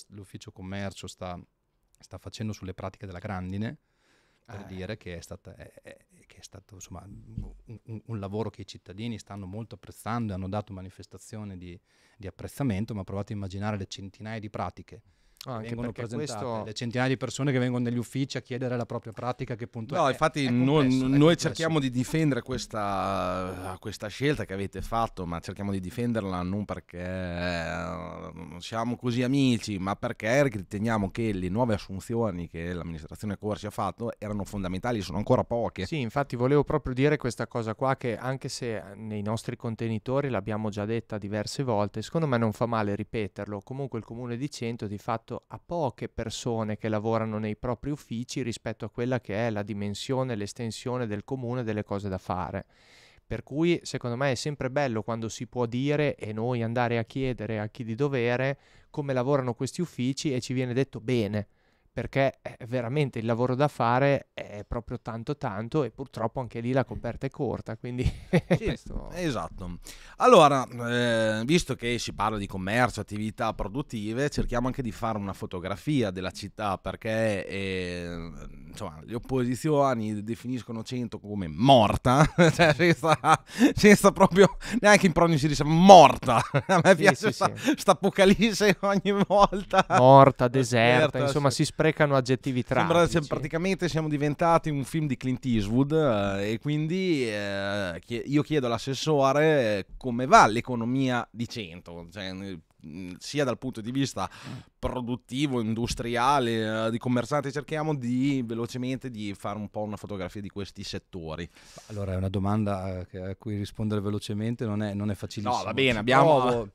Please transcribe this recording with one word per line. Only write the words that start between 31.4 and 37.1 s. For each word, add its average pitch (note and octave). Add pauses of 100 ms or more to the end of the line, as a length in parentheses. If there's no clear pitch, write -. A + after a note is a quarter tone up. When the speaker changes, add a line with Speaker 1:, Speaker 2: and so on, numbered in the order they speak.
Speaker 3:
nuove A2+
assunzioni F#2+
che E2+
l'amministrazione E2+
Corsi G2+
ha G#2
fatto A2
erano G#2
fondamentali, G2
sono E2
ancora G#2+
poche. A2+
Speaker 2:
Sì, D#3+
infatti C3
volevo C3+
proprio C3+
dire C#3